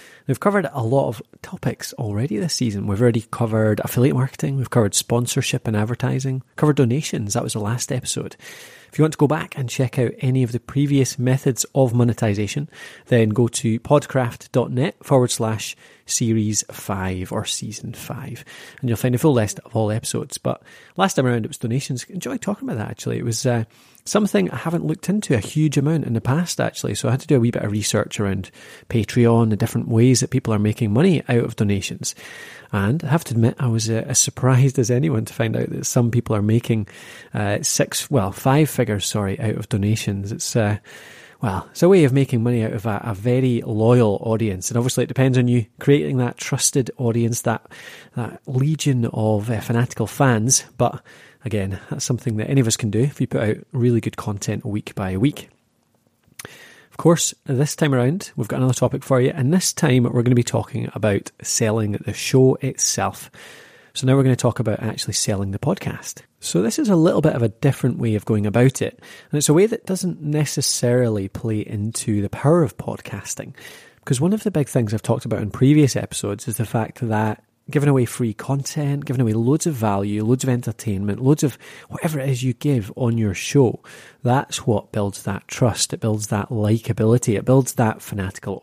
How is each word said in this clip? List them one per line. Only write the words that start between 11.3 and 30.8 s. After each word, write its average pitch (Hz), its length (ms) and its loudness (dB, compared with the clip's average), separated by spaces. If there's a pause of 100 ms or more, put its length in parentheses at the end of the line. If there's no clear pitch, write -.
of 131 180 2
monetization, 117 760 0 (360)
then 113 240 4
go 117 180 2
to 117 320 -2
podcraft - 720 0
dot 131 200 0
net 131 320 -2
forward 127 260 4
slash 110 460 -4 (320)
series 110 640 0
five 92 600 -6
or - 140 -4
season - 480 -10
five, - 500 -12 (380)
and 123 80 -2
you'll 113 80 0
find 127 160 0
a 120 60 2
full 156 140 4
list 107 260 0
of - 160 -10
all 107 160 0
episodes. - 480 -6
But - 240 -6 (340)
last 190 160 2
time 131 140 2
around, 120 180 0
it - 40 -6
was - 100 -16
donations. 123 460 -4
Enjoy 233 320 -8
talking 208 300 -6
about 165 120 -4
that, 104 100 -6
actually. 117 300 -6
It - 60 -6
was, 117 200 -2
uh, 120 200 0 (400)
something 196 440 2
I - 60 -10
haven't 165 320 -2
looked 156 200 -4
into 190 280 0
a 110 40 2
huge 151 380 0
amount 147 280 2
in 120 80 -2
the 113 80 0
past, 160 380 -2
actually. 110 360 -4
So - 120 -2
I 113 40 2
had 123 80 2
to - 80 -18
do 151 80 4
a 127 40 6
wee 117 120 2
bit - 100 -4
of 104 100 -4
research 107 480 -2
around 98 300 -2 (400)
Patreon, 117 640 4
the 107 40 0
different 117 320 -2
ways 120 340 6
that 127 100 -2
people 127 200 0
are 107 60 2
making 104 340 0